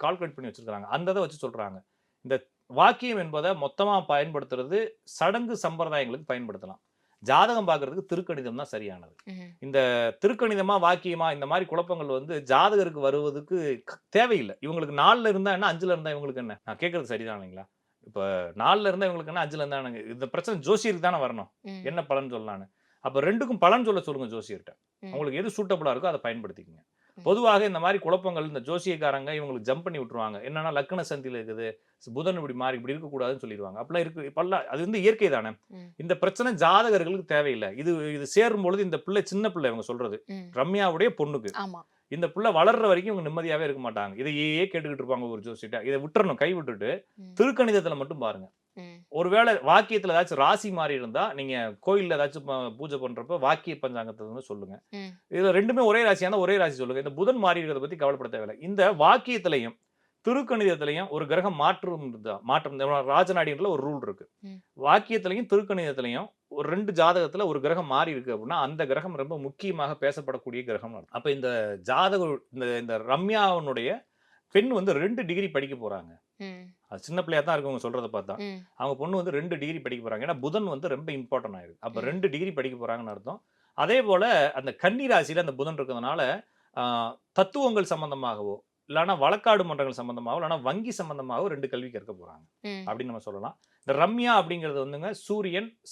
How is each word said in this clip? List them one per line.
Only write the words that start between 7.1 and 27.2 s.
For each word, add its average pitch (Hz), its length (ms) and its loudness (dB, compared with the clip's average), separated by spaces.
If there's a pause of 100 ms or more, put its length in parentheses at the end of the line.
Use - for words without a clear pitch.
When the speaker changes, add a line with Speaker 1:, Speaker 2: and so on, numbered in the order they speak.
Speaker 1:
ஜாதகம் 196 500 4
பார்க்கறதுக்கு 156 460 -2
திருக்கணிதம் 147 400 -6
தான் 139 100 -8
சரியானது. 95 500 -10 (100)
Speaker 2:
ம். 196 60 -18 (280)
Speaker 1:
இந்த 135 200 0 (480)
திருக்கணிதமா 208 560 2
வாக்கியமா 170 520 2
இந்த 139 120 -4
மாதிரி 170 200 0
குழப்பங்கள் 170 400 -2
வந்து 147 400 -4
ஜாதகருக்கு 165 540 4
வருவதுக்கு 147 800 -2
க-, - 260 -16
தேவையில்லை. 202 520 2
இவங்களுக்கு 151 320 -4
நாலுல 214 360 6
இருந்தா 196 240 2
என்ன, 185 200 2
அஞ்சுல 170 120 -4
இருந்தா 160 260 0
இவங்களுக்கு 143 260 -6
என்ன? 113 280 -8
நான் 110 120 -8
கேட்கறது 175 260 -4
சரிதான் 110 380 -6
இல்லைங்களா? 92 300 -16 (360)
இப்ப 98 380 -2 (120)
நாலுல 180 300 4
இருந்தா 190 200 0
இவங்களுக்கு 170 200 -4
என்ன, 165 200 -4
அஞ்சுல 147 80 -10
இருந்தா 143 240 -4
எனக்கு 120 300 -8
இந்த 123 180 -8
பிரச்சனை 175 340 -4
ஜோசியருக்கு 196 380 2
தானே 175 180 2
வரணும். 120 340 -4 (100)
Speaker 2:
ம். 196 240 -14
Speaker 1:
என்ன 160 200 -4
பலன் 139 280 -4
சொல்லலான்னு. 104 360 -10 (320)
அப்ப 131 200 -2
ரெண்டுக்கும் 226 380 0
பலன் 220 260 6
சொல்ல 202 160 2
சொல்லுங்க 131 360 -6
ஜோசியர்கிட்ட. 104 420 -12 (200)
Speaker 2:
ம். 190 140 -14
Speaker 1:
உங்களுக்கு 147 260 -4
எது 196 100 -4
சூட்டபிளா 190 400 -2
இருக்கோ 143 260 0
அதை 139 80 -6
பயன்படுத்திக்கங்க. 98 640 -10 (280)
Speaker 2:
ம். 180 80 -20